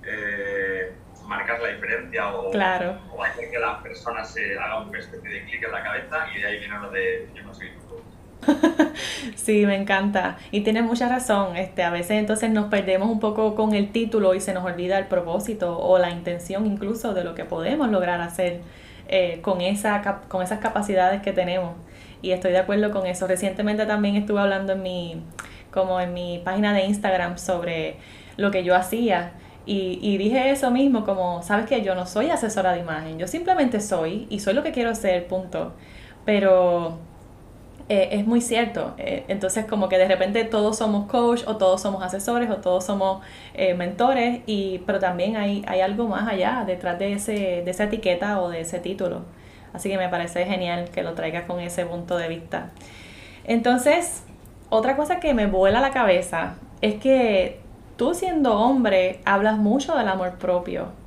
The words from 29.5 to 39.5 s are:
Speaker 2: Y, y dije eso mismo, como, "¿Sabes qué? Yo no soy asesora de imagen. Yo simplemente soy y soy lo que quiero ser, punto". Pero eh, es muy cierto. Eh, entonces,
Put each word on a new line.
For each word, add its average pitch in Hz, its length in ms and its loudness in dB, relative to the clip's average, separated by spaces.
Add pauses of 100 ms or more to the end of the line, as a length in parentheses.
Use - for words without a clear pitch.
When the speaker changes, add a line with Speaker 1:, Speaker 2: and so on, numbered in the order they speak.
Speaker 2:
Y, 185 340 -2
y 202 180 2
dije 247 320 4
eso 277 200 2
mismo, 247 340 4
como, 180 380 0
"¿Sabes 214 240 0
qué? 240 160 0
Yo 190 120 0
no 180 120 -4
soy 233 240 0
asesora 208 420 0
de 175 80 0
imagen. 160 380 -6
Yo 180 80 -4
simplemente 320 540 2
soy 185 500 -2
y 202 100 -6
soy 196 140 2
lo 285 80 2
que 311 100 -4
quiero 233 220 0
ser, 202 320 0
punto". 170 480 -6 (500)
Pero 180 760 4 (880)
eh, 190 240 4
es 208 140 0
muy 233 140 4
cierto. 233 580 -2
Eh, - 300 -6
entonces, 196 360 -2